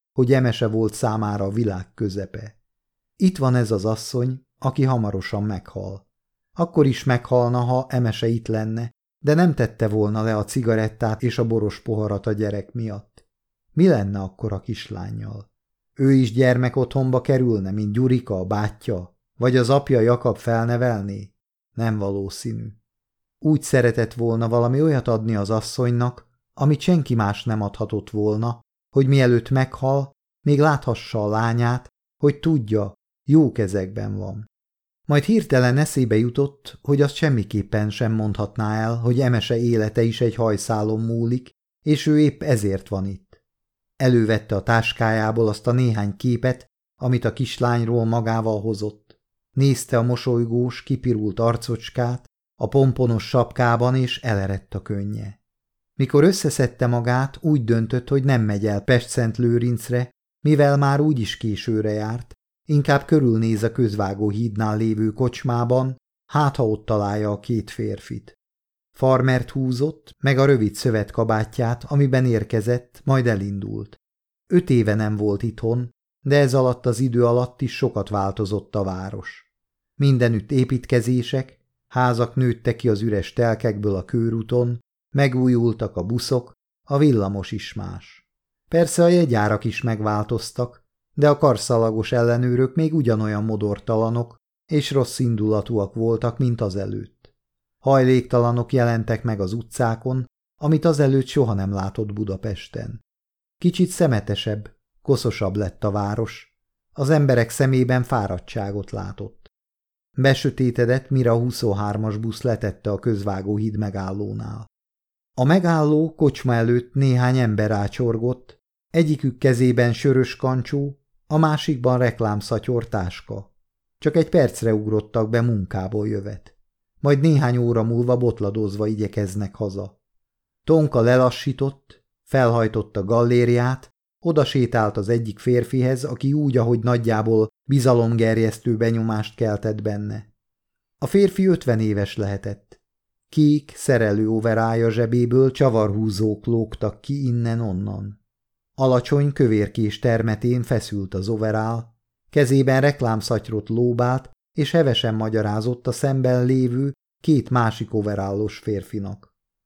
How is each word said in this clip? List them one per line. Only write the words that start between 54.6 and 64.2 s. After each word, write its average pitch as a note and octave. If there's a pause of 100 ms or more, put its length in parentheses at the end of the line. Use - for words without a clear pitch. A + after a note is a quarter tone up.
a F#2+
könnye. G#2 (540)
Mikor C#3+
összeszedte C#3
magát, B2
úgy D3+
döntött, A2+
hogy C#3
nem C3
megy G#2
el G2+
Pestszentlőrincre, A#2+ (300)
mivel C#3+
már C#3+
úgyis C#3+
későre G#2+
járt, G#2+ (320)
inkább D3
körülnéz A2+
a A2+
közvágó G#2